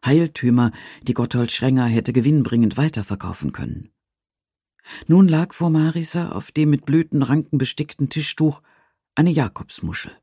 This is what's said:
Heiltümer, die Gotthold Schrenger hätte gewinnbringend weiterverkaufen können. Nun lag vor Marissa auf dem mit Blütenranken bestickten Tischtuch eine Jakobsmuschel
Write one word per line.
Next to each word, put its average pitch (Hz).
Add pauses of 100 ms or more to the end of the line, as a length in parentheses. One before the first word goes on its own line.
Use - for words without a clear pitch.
Heiltümer, 127 (300)
die 123
Gotthold 120
Schrenger 131
hätte 113
gewinnbringend 120
weiterverkaufen 98
können. - (1160)
Nun 185
lag 165
vor 170
Marissa 160
auf -
dem 151
mit 143
Blütenranken 147
bestickten -
Tischtuch 151 (540)
eine 170
Jakobsmuschel - (120)